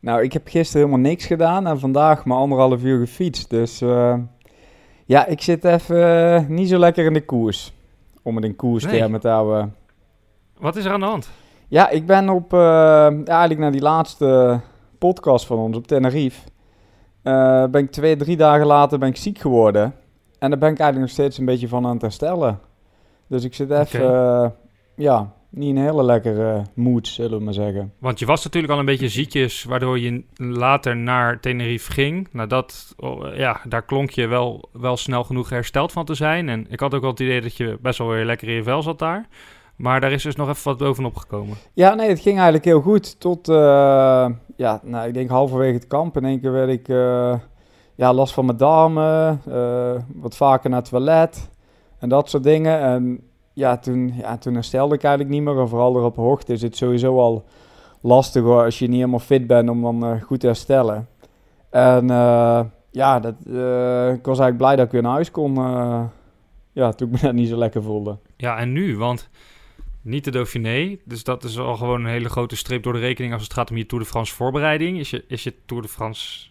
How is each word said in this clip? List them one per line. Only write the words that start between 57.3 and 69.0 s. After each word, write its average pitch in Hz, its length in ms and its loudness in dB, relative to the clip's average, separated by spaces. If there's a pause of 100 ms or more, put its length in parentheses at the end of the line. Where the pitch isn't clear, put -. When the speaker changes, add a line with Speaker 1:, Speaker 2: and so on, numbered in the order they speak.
Speaker 1:
lastig, 127 420 4
hoor, 120 200 4
als 117 160 -2
je 127 80 -2
niet 120 120 0
helemaal 127 200 -2
fit 127 280 0
bent 120 220 4
om 120 120 -2
dan, 117 240 -2
eh, 117 160 -4
goed 135 180 -4
te 127 80 -4
herstellen. 117 600 0 (640)
En, 127 400 4
eh, 120 520 4 (300)
ja, 131 280 2
dat, 113 160 -8 (120)
eh, 123 680 -2
ik 123 120 -8
was 131 140 -2
eigenlijk 127 180 4
blij 131 180 4
dat 131 100 4
ik 117 60 -8
weer 123 100 0
naar 120 100 0
huis 151 200 -2
kon, 143 260 -2
eh, 123 440 -2 (720)
ja, 123 200 0
toen 120 160 -6
ik 117 60 -6
me 123 80 0
net 131 140 2
niet 120 140 0
zo 117 80 -4
lekker 113 260 -2
voelde. 104 340 -6 (200)
Speaker 2:
Ja, 120 200 -6
en 120 140 -6
nu? 151 260 -4
Want 120 320 -6 (720)